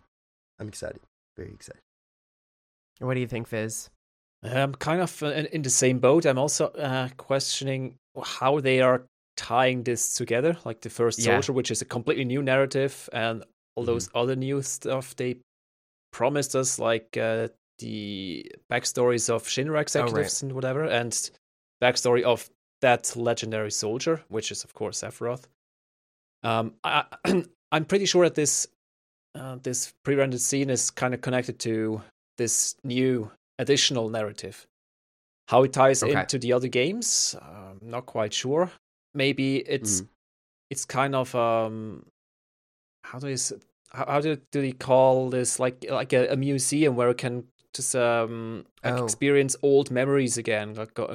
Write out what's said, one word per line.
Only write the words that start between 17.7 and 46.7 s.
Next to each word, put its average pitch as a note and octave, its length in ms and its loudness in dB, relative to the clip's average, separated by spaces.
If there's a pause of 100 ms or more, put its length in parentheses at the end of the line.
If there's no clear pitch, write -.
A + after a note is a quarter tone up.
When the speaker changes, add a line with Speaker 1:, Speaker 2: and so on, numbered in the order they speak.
Speaker 3:
the G2+ 720 -10 (200)
backstories A#2+ 580 0
of A#2 140 0
Shinra C#3 260 -4
Speaker 2:
Oh, D#3 40 -4
right. D3+ 80 2
Speaker 3:
executives A#2+ 640 -2
and C3+ 100 -6
whatever, C3 320 -2
and A#2+ 260 0 (680)
backstory B2 420 4
of A#2+ 260 2 (320)
that A#2+ 340 4
legendary A2 560 -2
soldier, B2+ 580 -2
which G#2+ 220 -6
is, - 120 -10
of - 100 -20
course, - 280 -6
Sephiroth. A#2+ 440 -8 (1000)
Um, A2+ 400 0
I, D3 200 2 (220)
I, F3+ 180 2 (160)
<clears throat> - 120 -8
I'm D#3 140 0
pretty G3 200 2
sure F3 200 4
that D#3+ 100 0
this, - 320 0 (680)
uh, C3 280 -12
this B2 300 -4 (100)
pre-rendered C3+ 380 2
scene C#3 280 0
is B2 220 0
kinda B2+ 260 -2
connected B2 420 -2
to A2 420 -2 (360)
this - 460 0
new B2+ 480 0 (280)
additional B2+ 500 2
narrative. G#2 560 -8 (840)
How B2 160 8
it C3 100 2
ties C3+ 300 6
Speaker 2:
Okay. C3+ 180 2
Speaker 3:
into A2 180 -2
the A#2+ 140 0
other B2+ 160 2
games, E3 720 0
I'm F#2+ 400 -18
not A#2 240 -10
quite A2 280 -2
sure. D#3 380 0 (420)
Maybe C3+ 440 2
it's, G#2+ 440 -2
Speaker 1:
Mm-hmm. G2 60 -14 (640)
Speaker 3:
it's - 160 -6
kind C#3 300 0
of, B2+ 200 -2
um, A2 720 -2 (960)
how - 160 -14
do C#3 80 -10
you C3+ 60 -4
s-, - 200 -4 (380)
how, B2+ 140 -6
how C#3+ 160 0
do, D#3 140 0 (160)
do C#3+ 100 0
they C3 100 -2
call C3 580 4
this? B2 300 -2
Like, B2+ 300 -2
like C3 240 -2
a, B2+ 200 6
a C3+ 40 0
museum C#3 580 2